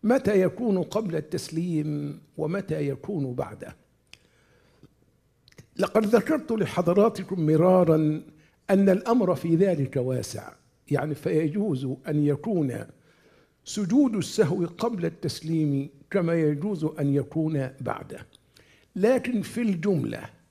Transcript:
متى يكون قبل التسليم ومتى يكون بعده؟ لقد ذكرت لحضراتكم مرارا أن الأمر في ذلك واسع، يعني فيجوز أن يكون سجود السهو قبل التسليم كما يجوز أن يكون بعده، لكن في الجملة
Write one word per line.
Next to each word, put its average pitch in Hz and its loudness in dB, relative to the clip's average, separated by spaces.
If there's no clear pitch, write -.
متى 214 4
يكون 190 0
قبل 196 -4
التسليم 151 -4
ومتى 156 -2
يكون 139 -4
بعده؟ - -10
لقد 202 2
ذكرت 233 2
لحضراتكم 190 0
مرارا 156 4
أن 196 6
الأمر 196 4
في 165 0
ذلك 165 2
واسع، 127 -4
يعني 143 -2
فيجوز 156 -2
أن 147 0
يكون 143 -2
سجود 220 2
السهو 175 0
قبل 208 -4
التسليم 156 -2
كما 170 0
يجوز 156 0
أن 143 0
يكون 147 -2
بعده، - -8
لكن 233 2
في - -6
الجملة 170 0